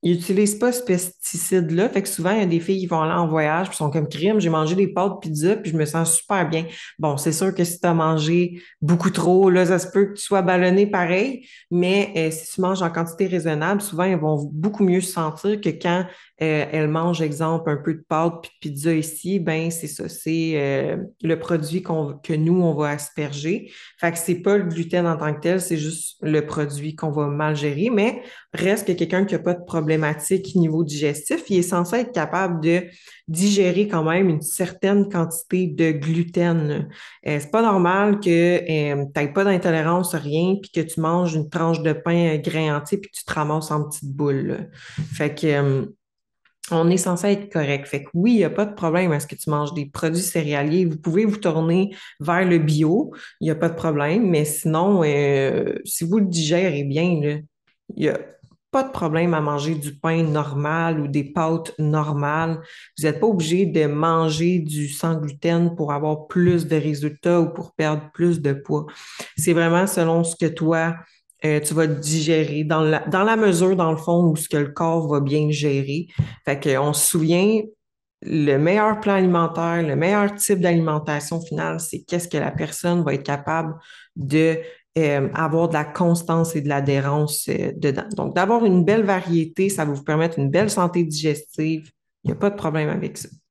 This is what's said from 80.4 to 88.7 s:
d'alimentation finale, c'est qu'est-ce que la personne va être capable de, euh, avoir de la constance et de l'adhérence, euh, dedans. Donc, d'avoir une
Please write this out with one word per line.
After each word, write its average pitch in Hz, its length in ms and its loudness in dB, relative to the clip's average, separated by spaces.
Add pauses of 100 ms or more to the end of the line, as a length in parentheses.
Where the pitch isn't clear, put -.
d'alimentation 160 800 0
finale, 160 400 -6
c'est - 200 -8
qu'est-ce 175 280 -4
que 160 100 -4
la 147 140 -2
personne 160 520 -2
va 147 100 0
être 139 100 -4
capable 156 520 -4 (400)
de, 156 420 2 (400)
euh, 143 380 2
avoir 160 320 0
de 165 60 0
la 151 100 0
constance 165 720 0
et 151 60 -2
de 143 80 -2
l'adhérence, 143 800 0
euh, - 260 -2
dedans. 143 400 -2
Donc, 143 180 -4
d'avoir 220 320 2
une 180 180 6